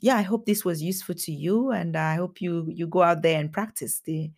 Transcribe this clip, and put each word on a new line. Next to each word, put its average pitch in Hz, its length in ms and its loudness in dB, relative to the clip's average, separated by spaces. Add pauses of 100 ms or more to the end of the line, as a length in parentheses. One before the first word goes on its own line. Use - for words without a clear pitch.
yeah, 247 160 4
I 208 60 2
hope 226 220 -2
this 214 200 0
was 170 160 -2
useful 185 320 -4
to - 180 -8
you, 196 400 0
and 170 240 -2
I 156 200 2
hope 180 260 -4
you, 170 280 -2
you 170 180 -4
go 175 160 4
out 170 180 6
there 160 180 4
and 151 140 -4
practice - 460 -4
the, 156 380 -4